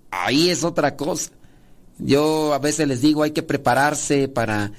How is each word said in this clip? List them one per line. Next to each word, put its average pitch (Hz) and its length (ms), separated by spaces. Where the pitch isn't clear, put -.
ahí 123 380
es 156 160
otra 165 320
cosa. - 340
Yo 151 540
a 139 60
veces 151 260
les 135 140
digo, 151 240
hay 151 80
que 160 120
prepararse 143 840
para 107 520